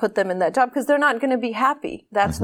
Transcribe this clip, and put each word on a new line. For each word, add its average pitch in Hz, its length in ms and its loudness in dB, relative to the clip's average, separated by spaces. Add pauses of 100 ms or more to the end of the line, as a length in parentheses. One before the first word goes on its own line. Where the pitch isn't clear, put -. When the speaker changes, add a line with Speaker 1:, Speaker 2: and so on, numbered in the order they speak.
Speaker 1:
put 202 120 0
them 190 140 0
in 185 100 -2
that 175 140 2
job 254 200 2
'cause 269 140 -2
they're 285 200 2
not 240 140 0
gonna 262 160 0 (120)
be 226 40 -6
happy. 262 420 -2 (160)
That's 202 240 0
Speaker 2:
Mm-hmm. - 80 -4